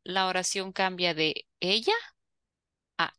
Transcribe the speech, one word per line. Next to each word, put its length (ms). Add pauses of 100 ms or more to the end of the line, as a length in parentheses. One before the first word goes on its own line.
la 220
oración 460
cambia 420
de 340 (120)
ella 340 (1040)
a 200